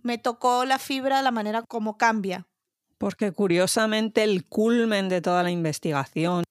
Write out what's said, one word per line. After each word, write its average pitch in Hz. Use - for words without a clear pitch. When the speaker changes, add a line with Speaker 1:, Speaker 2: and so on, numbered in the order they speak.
Speaker 1:
me 240
tocó 247
la 262
fibra, 269
la 262
manera 220
como 214
cambia. 196
Speaker 2:
Porque 202
curiosamente 214
el 202
culmen 220
de 180
toda 180
la 180
investigación 165